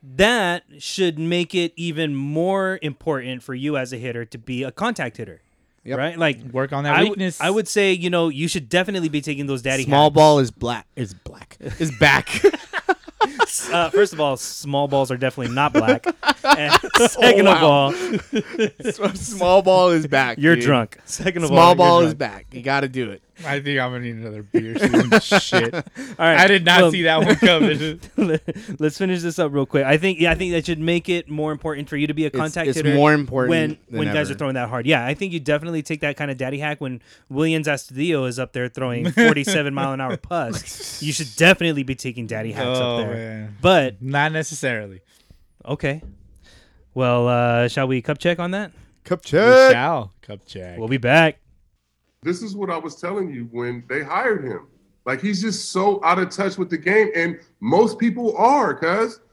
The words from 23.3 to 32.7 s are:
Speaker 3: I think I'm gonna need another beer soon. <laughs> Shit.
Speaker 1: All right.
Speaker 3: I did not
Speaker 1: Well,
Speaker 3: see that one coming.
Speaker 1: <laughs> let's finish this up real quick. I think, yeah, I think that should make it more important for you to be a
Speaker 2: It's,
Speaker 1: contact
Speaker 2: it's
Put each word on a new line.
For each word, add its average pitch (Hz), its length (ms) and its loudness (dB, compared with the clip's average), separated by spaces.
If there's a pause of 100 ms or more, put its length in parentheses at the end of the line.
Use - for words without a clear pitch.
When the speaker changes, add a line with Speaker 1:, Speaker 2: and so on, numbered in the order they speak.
Speaker 3:
I 139 140 -4
think 143 200 -2
I'm 127 120 -4
gonna 123 80 -10
need 120 160 -10
another 107 260 -12
beer - 360 -4
soon. 226 320 2
<laughs> 208 300 4
Shit. 117 340 0
Speaker 1:
All 160 80 -6 (360)
right. 165 200 4
Speaker 3:
I 180 80 8
did 196 200 4
not 175 160 6
Speaker 1:
Well, 170 100 6
Speaker 3:
see 175 120 -2
that 160 200 4
one 175 120 4
coming. 160 1040 2 (280)
Speaker 1:
<laughs> 190 100 -10
let's 151 200 -2
finish 185 240 -2
this 170 160 -6
up 151 160 0
real 139 100 0
quick. 135 220 0
I 143 100 2
think, 170 240 0
yeah, 170 120 4
I - 20 2
think 175 180 -4
that 165 140 -2
should 170 120 -4
make 165 300 -2
it 175 220 -4
more 151 200 -4
important 147 380 -8
for 151 80 -6
you 147 120 -2
to 151 60 -4
be 156 100 -2
a 147 40 -2
Speaker 2:
It's, 143 80 -6
Speaker 1:
contact 156 320 -4
Speaker 2:
it's 131 80 -2